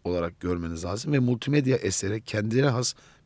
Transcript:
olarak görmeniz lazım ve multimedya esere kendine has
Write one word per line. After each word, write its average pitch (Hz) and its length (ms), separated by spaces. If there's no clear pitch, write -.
olarak 87 360
görmeniz 85 460
lazım 110 280
ve 139 60
multimedya 131 580
esere 98 440
kendine 110 460
has 123 260